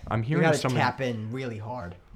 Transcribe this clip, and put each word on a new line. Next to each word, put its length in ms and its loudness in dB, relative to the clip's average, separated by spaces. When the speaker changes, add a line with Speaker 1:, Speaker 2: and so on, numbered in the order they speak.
Speaker 1:
I'm 140 0
Speaker 2:
you 60 -4
Speaker 1:
hearing 140 4
Speaker 2:
gotta 160 6
Speaker 1:
someone 220 2
Speaker 2:
tap 200 2
in 300 -4
really 280 -6
hard. 360 -8